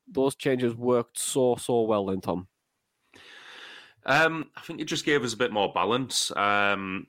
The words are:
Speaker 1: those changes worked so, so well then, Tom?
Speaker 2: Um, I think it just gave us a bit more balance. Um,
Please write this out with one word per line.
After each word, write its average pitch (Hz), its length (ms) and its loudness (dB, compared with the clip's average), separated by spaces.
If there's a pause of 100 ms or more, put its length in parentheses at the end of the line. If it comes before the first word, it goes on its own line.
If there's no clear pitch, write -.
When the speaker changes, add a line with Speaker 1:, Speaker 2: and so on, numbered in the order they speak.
Speaker 1:
those 135 260 0
changes 127 400 0
worked 120 440 0
so, 123 380 2
so 117 260 0
well 107 240 0
then, 95 160 -4
Tom? 90 260 -4 (1600)
Speaker 2:
Um, 160 400 2 (100)
I - 60 -18
think 170 180 -10
it 170 60 -6
just 156 180 -4
gave 147 180 4
us 117 120 -4
a - 20 -18
bit 120 160 0
more 101 200 2
balance. 117 600 0
Um, 101 760 0